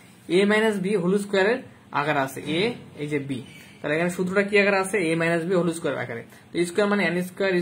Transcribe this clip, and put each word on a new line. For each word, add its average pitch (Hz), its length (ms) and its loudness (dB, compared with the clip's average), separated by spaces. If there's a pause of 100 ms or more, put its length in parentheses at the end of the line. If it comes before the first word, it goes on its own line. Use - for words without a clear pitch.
(360)
a 190 40 6 (120)
minus 214 320 2
b - 20 -2 (160)
whole 180 120 2 (100)
স্কয়ারের 202 340 2 (420)
আকারে 143 260 0
আছে, - 140 -10 (180)
a, - 20 0 (420)
এই 147 100 -6
যে 147 60 -2 (100)
b, - 20 -8 (480)
তাহলে 147 180 -4
এখানে 175 200 0
সূত্রটা 185 320 0
কি 208 140 -6
আকারে 196 220 4
আছে? 190 120 -4 (120)
a - 20 2 (120)
minus 170 260 2
b - 20 -2 (100)
whole 170 80 0 (100)
স্কয়ার 143 240 -2
আকারে। 117 200 -8 (280)
তো - 40 -20 (140)
স্কয়ার 208 240 0
মানে 202 180 2
এন 170 60 -2 (120)
স্কয়ার 190 340 -2